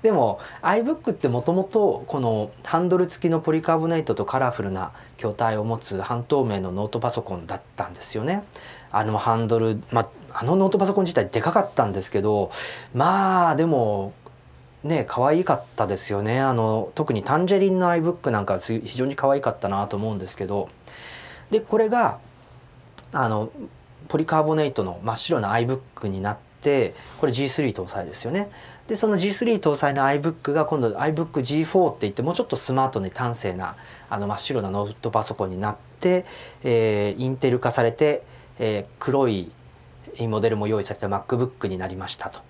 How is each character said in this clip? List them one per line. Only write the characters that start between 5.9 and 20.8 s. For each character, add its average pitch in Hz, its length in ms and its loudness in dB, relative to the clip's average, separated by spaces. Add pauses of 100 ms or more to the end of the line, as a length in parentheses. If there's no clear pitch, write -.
半 120 240 -4
透 139 180 2
明 101 200 0
の 92 100 -4
ノ 101 140 -2
ー - 20 -4
ト 110 120 -4
パ 120 100 0
ソ 117 100 -2
コ 95 160 -8
ン 85 100 -10
だ 95 100 -8
っ - 40 -10 (160)
た - 100 -4
ん 92 60 -14
で - 80 -16
す - 160 -8
よ 110 80 -4
ね。 196 200 -2 (460)
あ 107 140 0
の 107 140 0
ハ 113 160 2
ン 113 120 0
ド 113 120 2
ル、 110 240 0 (100)
ま、 117 160 2 (240)
あ - 100 -6
の 143 140 2
ノ 190 120 4
ー - 20 -
ト 202 80 2
パ 190 80 4
ソ 202 80 0
コ 202 80 4
ン - 20 4
自 165 100 -2
体 110 140 2
で 107 140 -2
か 160 100 0
か 214 80 6
っ 196 140 -4
た - 100 4
ん 101 80 -2
で 95 80 -2
す - 100 -6
け 101 120 0
ど、 104 280 2 (440)
ま 180 560 4
あ、 143 60 2
で 160 100 4
も、 107 480 2 (680)
ね、 147 220 0
可 123 200 0
愛 165 180 4
か 160 120 4
っ - 80 -10 (120)
た 107 100 0
で 95 120 -2
す - 120 -4
よ 101 120 0
ね。 117 180 0
あ 135 140 2
の、 110 400 0
特 147 180 -2
に 104 100 0
タ 139 140 2
ン 180 100 2
ジ 196 100 4
ェ - 20 4
リ 196 100 4
ン 185 100 2
の 180 120 4
iBook 170 400 0
な 107 100 2
ん 98 60 -4
か 101 80 0
は - 40 -2
す-、 - 220 -6
非 113 160 -10
常 127 80 0
に 135 120 -4
可 139 120 2
愛 139 140 2
か 120 80 2
っ - 80 -8
た 98 100 -4
な 98 180 0
と 101 120 -6
思 110 140 -2
う - 20 -4
ん 98 40 -6
で 92 80 -8
す - 80 -8
け 98 120 -8
ど。 101 240 -4 (800)